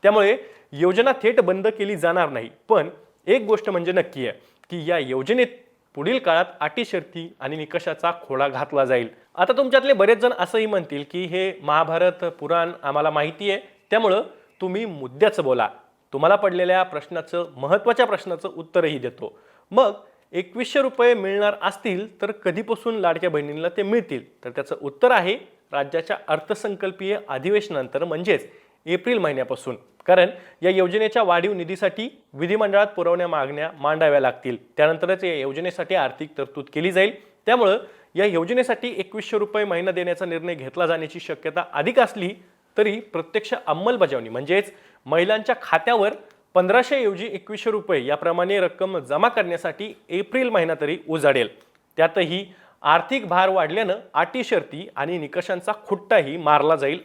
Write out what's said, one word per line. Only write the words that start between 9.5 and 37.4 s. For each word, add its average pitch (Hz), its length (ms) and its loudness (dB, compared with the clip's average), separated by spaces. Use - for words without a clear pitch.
तुमच्यातले 269 400 4
बरेच 208 240 6
जण 240 220 2
असंही 220 260 0
म्हणतील 160 460 -4
की 180 120 -6
हे 185 280 -2
महाभारत 165 640 2
पुराण 170 320 0
आम्हाला 147 260 0
माहिती 160 420 -2
आहे, 196 80 -2
त्यामुळं 208 320 4
तुम्ही 185 240 -4
मुद्द्याचं 156 580 0
बोला. 123 260 2
तुम्हाला 156 220 6
पडलेल्या 185 480 2
प्रश्नाचं, 170 640 -6
महत्त्वाच्या 202 480 2
प्रश्नाचं 185 440 -6
उत्तरही 160 500 -2
देतो. 117 360 -10
मग 214 220 4
एकवीसशे 226 480 -2
रुपये 247 320 4
मिळणार 202 480 0
असतील 196 440 -4
तर 208 140 -4
कधीपासून 220 600 -4
लाडक्या 175 340 0
बहिणींना 151 400 -4
ते 196 140 -4
मिळतील? 196 400 -2
तर 123 60 -10
त्याचं 139 320 -8
उत्तर 143 300 2
आहे 202 260 4
राज्याच्या 147 440 -2
अर्थसंकल्पीय 190 880 -4
अधिवेशनानंतर, 147 760 -2
म्हणजेच 170 440 0
एप्रिल 180 320 0
महिन्यापासून, 131 580 -4
कारण 185 240 6
या 175 80 2
योजनेच्या 208 540 2
वाढीव 180 300 2
निधीसाठी 185 540 -4
विधिमंडळात 202 540 2
पुरवण्या 175 400 0
मागण्या 147 420 -4
मांडाव्या 151 400 4
लागतील, 127 380 -2
त्यानंतरच 165 460 2
या 175 120 -2
योजनेसाठी 165 600 -6
आर्थिक 147 420 -4
तरतूद 139 360 -10
केली 170 180 0
जाईल. 190 220 2